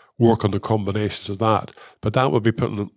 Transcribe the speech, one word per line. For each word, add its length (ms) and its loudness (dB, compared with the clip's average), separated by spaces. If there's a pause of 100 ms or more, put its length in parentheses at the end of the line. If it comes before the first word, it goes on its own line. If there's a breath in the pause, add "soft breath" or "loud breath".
(180 loud breath)
work 260 4
on 60 0
the 100 -2
combinations 680 -4
of 100 -8
that, 320 0 (300 loud breath)
but 140 -2
that 180 2
would 100 2
be 100 2
putting, 440 -6